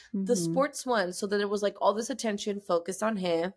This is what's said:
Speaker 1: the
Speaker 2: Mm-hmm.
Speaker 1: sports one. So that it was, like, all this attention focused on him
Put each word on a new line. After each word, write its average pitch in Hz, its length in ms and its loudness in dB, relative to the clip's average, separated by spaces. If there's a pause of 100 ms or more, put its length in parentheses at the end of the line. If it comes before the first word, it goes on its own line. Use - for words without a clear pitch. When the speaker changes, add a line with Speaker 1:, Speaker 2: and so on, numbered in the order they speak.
(260)
Speaker 1:
the 190 100 4
Speaker 2:
Mm-hmm. - 0 -
Speaker 1:
sports 185 500 0
one. 214 260 0
So 202 160 -4
that 202 140 0
it 202 80 0
was, 202 140 -2
like, 202 180 0
all 202 120 6
this 220 160 -2
attention 208 500 -4
focused 185 440 -2
on 220 140 0
him 180 400 0